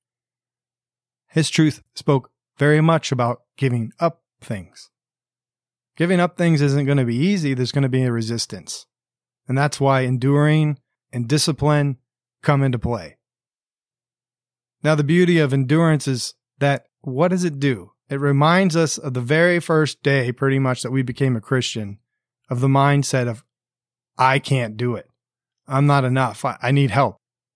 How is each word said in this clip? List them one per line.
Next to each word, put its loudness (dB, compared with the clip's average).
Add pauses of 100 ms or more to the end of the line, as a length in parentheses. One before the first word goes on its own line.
(1300)
His -2
truth -2 (100)
spoke -2 (260)
very 2
much 0
about -2 (160)
giving -2
up -2 (160)
things. -14 (1080)
Giving 2
up -2
things 2
isn't 0
gonna 2
be -2
easy. 0
There's -4
gonna 0
be 0
a 0
resistance. -6 (600)
And -2
that's -2
why 2
enduring 0 (320)
and -6
discipline 0 (440)
come 2
into 0
play. -8 (1700)
Now, 2
the 2
beauty 4
of 2
endurance 2
is -6 (240)
that -2 (160)
what 0
does 0
it -4
do? -2 (180)
It -4
reminds 2
us 0
of -8
the -4
very 2
first 0
day, 2
pretty 0
much, -2
that -8
we 0
became -2
a -6
Christian, -4 (500)
of -4
the 2
mindset 0
of, -10 (760)
"I 2
can't -4
do -4
it. -12 (580)
I'm 0
not 2
enough. -2
I, -6
I -2
need 2
help." 0 (380)